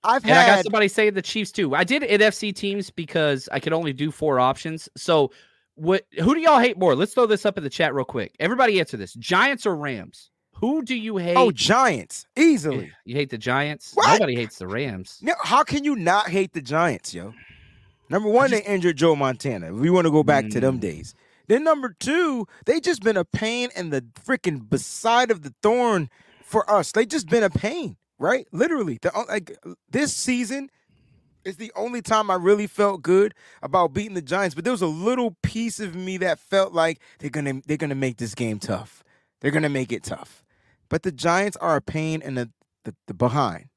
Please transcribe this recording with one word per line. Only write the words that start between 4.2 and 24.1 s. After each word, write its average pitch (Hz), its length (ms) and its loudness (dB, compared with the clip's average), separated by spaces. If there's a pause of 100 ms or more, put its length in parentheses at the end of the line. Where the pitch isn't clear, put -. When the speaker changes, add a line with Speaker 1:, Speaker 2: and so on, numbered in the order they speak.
Speaker 2:
options. 143 560 -2
So 156 360 2 (440)
what, 175 300 0 (160)
who 226 120 4
do 330 60 0
y'all 311 200 6
hate 233 180 2
more? 175 180 4
Let's 180 180 -2
throw 247 120 4
this 214 200 0
up 202 120 0
in 156 80 -8
the 135 40 -6
chat 160 240 -2
real 135 120 -2
quick. - 340 -6
Everybody 214 400 2
answer 151 160 -4
this. 98 200 -10
Giants 208 500 0
or 190 100 0
Rams? 127 540 -10 (240)
Who 277 300 -2
do 247 120 -6
you 220 220 -6
hate? 175 200 0
Speaker 1:
Oh, 247 140 6
Giants. 190 760 0 (100)
Easily. 156 540 2 (140)
Speaker 2:
You 117 100 -10
hate 143 160 -2
the 117 60 -8
Giants? 139 580 -4
Speaker 1:
What? - 180 6
Speaker 2:
Nobody 143 220 2
hates 113 240 -6
the 90 80 -10
Rams. 104 540 -8
Speaker 1:
No, 302 200 -2
how 240 220 2
can 285 200 -2
you 294 120 0
not 190 340 2
hate 190 240 -2
the 160 80 -8
Giants, 139 540 -2
yo? 95 180 -12 (800)
Number 208 180 0
one, 247 160 6
Speaker 2:
I - 40 0
just 214 160 0
Speaker 1:
they 202 60 -8
injured 180 260 2
Joe 160 180 6
Montana. 120 580 -4
We 135 160 0
wanna 175 220 4
go 151 100 6
back 135 280 4
to 113 100 -2
them 131 180 2
Speaker 2:
Mm. 110 40 -6
Speaker 1:
days. 82 340 -8 (320)
Then 254 160 4
number 277 360 0
two, 277 480 -2 (200)
they 302 120 2
just 294 220 -2
been 208 160 0
a 175 80 0
pain 240 500 -4
in 175 140 -8
the 131 160 -4 (180)